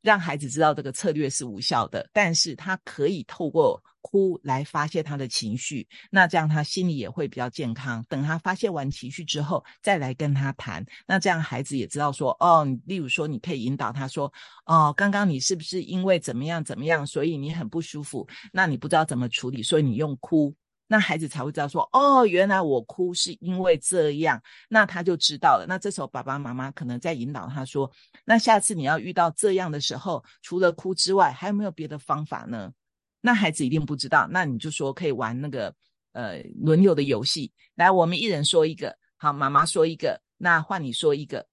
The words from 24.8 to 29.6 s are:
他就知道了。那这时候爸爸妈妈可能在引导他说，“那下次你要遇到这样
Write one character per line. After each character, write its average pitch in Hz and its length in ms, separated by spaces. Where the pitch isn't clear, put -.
他 175 160
就 175 160
知 - 180
道 135 220
了。 90 100
那 185 100
这 202 120
时 175 100
候 135 60
爸 127 160
爸 135 160
妈 135 160
妈 127 160
可 - 120
能 123 160
在 165 140
引 127 180
导 104 160
他 135 160
说 135 280
，“那 226 140
下 220 200
次 208 160
你 165 100
要 160 140
遇 131 140
到 170 200
这 196 200
样 185 180